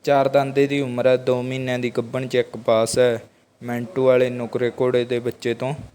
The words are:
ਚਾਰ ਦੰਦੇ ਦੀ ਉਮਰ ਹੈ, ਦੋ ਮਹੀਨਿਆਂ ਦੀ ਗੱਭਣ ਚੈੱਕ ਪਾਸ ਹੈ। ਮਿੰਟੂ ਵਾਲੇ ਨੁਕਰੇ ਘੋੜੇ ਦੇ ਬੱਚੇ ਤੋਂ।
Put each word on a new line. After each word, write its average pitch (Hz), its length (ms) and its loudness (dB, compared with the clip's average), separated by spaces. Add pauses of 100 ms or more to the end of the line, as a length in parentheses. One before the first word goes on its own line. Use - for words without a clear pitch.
ਚਾਰ 139 240 2
ਦੰਦੇ 139 380 2
ਦੀ 143 140 0
ਉਮਰ 123 260 -2
ਹੈ, 127 100 6
ਦੋ 127 260 0
ਮਹੀਨਿਆਂ 127 360 -4
ਦੀ 123 120 -4
ਗੱਭਣ 127 360 -4
ਚੈੱਕ 120 300 -2
ਪਾਸ 113 420 0
ਹੈ। 123 240 2 (400)
ਮਿੰਟੂ 120 420 -4
ਵਾਲੇ 127 260 4
ਨੁਕਰੇ 123 500 -4
ਘੋੜੇ 123 240 2
ਦੇ 120 160 -2
ਬੱਚੇ 117 340 -4
ਤੋਂ। 131 200 -6 (200)